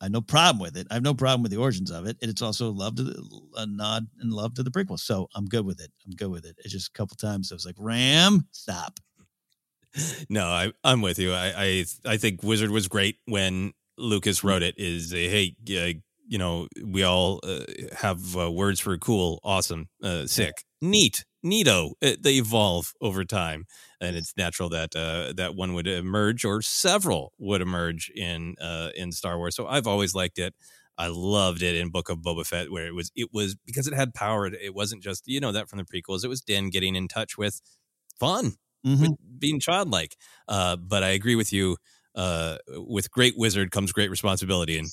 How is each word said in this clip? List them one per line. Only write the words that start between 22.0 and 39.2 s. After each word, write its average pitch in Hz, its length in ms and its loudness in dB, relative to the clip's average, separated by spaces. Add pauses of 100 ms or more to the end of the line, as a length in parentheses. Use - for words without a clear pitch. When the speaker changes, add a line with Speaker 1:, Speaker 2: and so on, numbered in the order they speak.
Speaker 2:
Uh, 135 80 4 (100)
they 139 120 4
evolve 104 680 2
over 95 240 0
time. 82 400 -4 (340)
And 90 160 -4
it's 82 220 -8
natural 87 320 -2
that, 82 260 -4
uh, 80 420 -4
that 90 180 -4
one 92 180 -2
would 87 140 -2
emerge, 104 580 0
or 107 160 0
several 175 800 0
would 98 220 0
emerge 85 520 -2
in, 85 480 -6
uh, 82 340 -6
in 87 160 -6
Star 87 280 -4
Wars. 87 160 -4
So 117 100 -6
I've 120 220 -2
always 101 260 2
liked 90 240 -2
it. 92 160 -6 (460)
I 85 80 -2
loved 90 560 2
it 87 120 2
in 85 140 -2
Book 85 200 -4
of 85 100 -4
Boba 82 260 -4
Fett, 87 260 -4
where 85 140 -6
it 85 80 -10
was, 87 220 -8
it 117 180 -6
was, 101 220 -2 (100)
because 131 220 -4
it 147 80 -6
had 135 180 0
power. 104 320 0
It, 92 160 -6
it 98 140 -10
wasn't 104 260 -4
just, 95 260 -8
you 135 120 -2
know, 127 140 0
that 104 160 -4
from 104 100 -10
the 90 60 -6
prequels. 92 380 -6
It 131 40 -4
was 127 140 -4
Din 98 280 0
getting 92 260 0
in 92 120 -2
touch - 320 -6
with 104 200 -2 (600)
fun, 170 320 2 (340)
Speaker 1:
Mm-hmm. 135 160 6
Speaker 2:
with 135 380 0